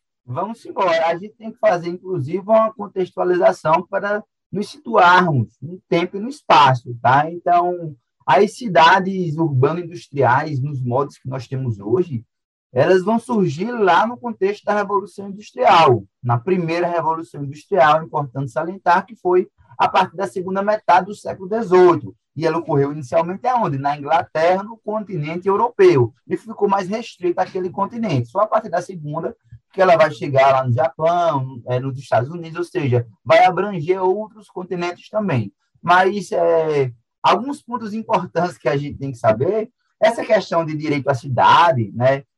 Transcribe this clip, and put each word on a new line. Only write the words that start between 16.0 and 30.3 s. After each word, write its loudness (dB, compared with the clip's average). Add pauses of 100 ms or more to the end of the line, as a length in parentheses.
na -2
primeira -2
Revolução -4
Industrial, 0
é -12
importante -8
salientar -2
que -20
foi 0 (300)
a 2
partir 0
da -4
segunda -6
metade 2
do -12
século -12
dezoito. 4 (220)
E -4
ela 0
ocorreu 0
inicialmente -4
aonde? 0
Na -4
Inglaterra, 0
no -16
continente -6
europeu, 4 (140)
e -4
ficou -4
mais 0
restrita -4
àquele -6
continente. -4
Só -4
a 2
partir -2
da -2
segunda -10 (380)
que -2
ela 6
vai 4
chegar 2